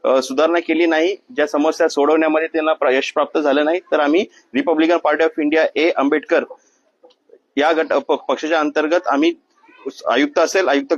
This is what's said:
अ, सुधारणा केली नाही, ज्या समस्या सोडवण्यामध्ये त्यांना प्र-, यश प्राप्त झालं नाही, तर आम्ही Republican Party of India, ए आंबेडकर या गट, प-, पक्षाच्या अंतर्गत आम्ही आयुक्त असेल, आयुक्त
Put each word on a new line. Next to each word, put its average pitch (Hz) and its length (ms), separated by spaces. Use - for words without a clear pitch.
अ, 127 180
सुधारणा 151 380
केली 165 260
नाही, 165 300
ज्या 147 120
समस्या 156 400
सोडवण्यामध्ये 156 600
त्यांना 156 260
प्र-, 143 180
यश 131 200
प्राप्त 151 280
झालं 147 260
नाही, 170 140
तर 156 200
आम्ही 151 260
Republican 160 500
Party 151 180
of 160 200
India, 151 220
ए 156 140
आंबेडकर 143 540
या 147 140
गट, 156 220
प-, 143 200
पक्षाच्या 156 460
अंतर्गत 151 480
आम्ही 151 260
आयुक्त 143 300
असेल, 170 280
आयुक्त 139 300